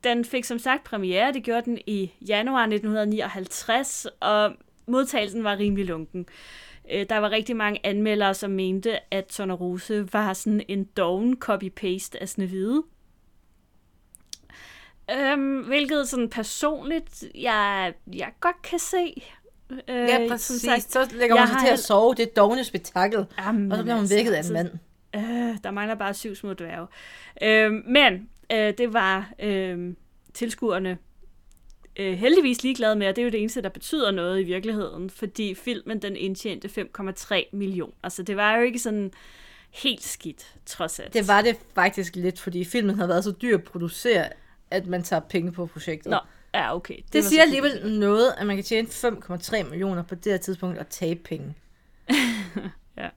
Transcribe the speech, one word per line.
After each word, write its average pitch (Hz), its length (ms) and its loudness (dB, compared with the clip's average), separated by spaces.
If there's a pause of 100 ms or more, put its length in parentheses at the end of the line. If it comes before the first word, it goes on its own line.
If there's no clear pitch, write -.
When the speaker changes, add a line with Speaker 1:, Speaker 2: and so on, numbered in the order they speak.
Speaker 1:
den 240 220 2
fik 247 200 -4
som 233 140 -6
sagt 262 240 0
premiere, 202 500 0
det 254 100 -6
gjorde 233 220 0
den 240 120 -2 (100)
i 196 240 -2 (160)
januar 226 380 2
nitten 214 440 0
nioghalvtreds, 214 960 -4 (120)
og 208 320 2 (360)
modtagelsen 233 560 0
var 202 140 0
rimelig 202 280 0
lunken. 175 400 -8 (680)
Øh, 196 180 -2
der 220 80 0
var 208 140 0
rigtig 220 240 0
mange 208 280 0
anmeldere, 208 500 2
som 196 180 -4
mente, 190 600 -2
at 196 120 -2
Tornerose 185 880 -4
var 208 200 0
sådan 208 340 0
en 196 160 -2
doven 196 600 0
copy-paste 190 760 -4
af 190 80 -8
Snehvide. 196 540 -2 (2250)
Øhm, 269 480 2
hvilket 277 500 0
sådan 240 200 0
personligt, 294 960 -4 (120)
jeg, 202 580 0 (200)
jeg 170 260 -8
godt 349 220 0
kan - 180 -4
se. 349 440 -2 (480)
Øh, 262 160 -12
Speaker 2:
Ja, 240 320 2
Speaker 1:
som 233 100 0
Speaker 2:
præcis. 240 320 -4
Speaker 1:
sagt, 240 300 0
Speaker 2:
Så 262 200 4
lægger 233 240 4
Speaker 1:
jeg 233 80 10
Speaker 2:
hun 240 40 6
sig 240 80 2
Speaker 1:
har 269 40 2
Speaker 2:
til 262 80 6
at 254 40 8
Speaker 1:
hel- 262 120 2
Speaker 2:
sove. 226 320 6
Det 233 80 0
er 226 120 -4
dogne 226 280 6
spektakel. 196 640 0 (140)
Speaker 1:
Jamen, 202 320 0
Speaker 2:
Og 208 60 0
så - 60 -2
bliver 233 120 0
hun 220 80 2
Speaker 1:
altså, 202 120 4
Speaker 2:
vækket 226 160 4
af - 20 4
en 160 40 2
Speaker 1:
altså, 170 160 -2
Speaker 2:
mand. 170 160 0 (460)
Speaker 1:
øh, 233 480 -2
der 190 80 -6
mangler 208 240 -4
bare 202 180 -4
syv 202 220 -8
små 196 180 -8
dværge. 170 340 -10 (540)
Øhm, 220 460 4
men, 233 420 4 (220)
øh, 214 260 2
det 240 160 0
var, 196 460 2
øhm, 185 580 -4 (360)
tilskuerne, 190 640 -2 (1000)
øh, 190 160 -2
heldigvis 254 500 4
ligeglade 240 320 2
med, 202 120 2
og 190 80 2
det 240 60 0
er 240 40 2
jo 240 60 0
det 220 80 -2
eneste, 226 220 -2
der 196 80 -4
betyder 269 420 -2
noget 185 280 0
i 190 40 2
virkeligheden, 190 640 -4
fordi 208 460 -6
filmen, 220 460 -6
den 202 140 -6
indtjente 190 540 -6
fem - 240 -8
komma 190 180 -8
tre - 420 -2
millioner. 190 400 -6 (100)
Altså, 180 200 -8
det 196 140 -4
var 208 200 2
jo 233 60 4
ikke 240 160 0
sådan 208 320 -4 (600)
helt - 320 -4
skidt, - 520 -14 (100)
trods - 340 -8
alt. - 140 -14
Speaker 2:
Det 208 140 2
var 202 140 6
det 226 160 2 (180)
faktisk 190 400 0
lidt, 180 240 -2
fordi 180 260 -4
filmen 202 300 0
havde 180 140 0
været 180 140 4
så 208 80 -2
dyr 226 260 2
at 170 60 -2
producere, 170 640 0 (420)
at 185 160 -2
man 180 160 -4
tager 170 160 0
penge 175 320 -4
på 175 140 -6
projektet. 160 460 -8
Speaker 1:
Nå, 208 60 2 (360)
ja, 147 220 0
okay. - 200 -10
Det - 180 -18
Speaker 2:
Det 302 100 6
Speaker 1:
var 302 60 2
Speaker 2:
siger 311 160 10
Speaker 1:
selvfølgelig 277 280 2
Speaker 2:
alligevel 214 260 -2
noget, 208 380 6
at 208 100 -4
man 202 80 0
kan 196 80 -4
tjene 226 240 0
fem - 340 -4
komma 180 200 -10
tre 214 220 -2
millioner 175 400 -4
på 175 120 -10
det 185 160 -2
her 190 60 2
tidspunkt 180 400 -4
og - 120 -12
tabe 165 300 -4
penge. 143 360 -10 (540)
Speaker 1:
<laughs> 262 60 4 (840)
Ja. - 200 -10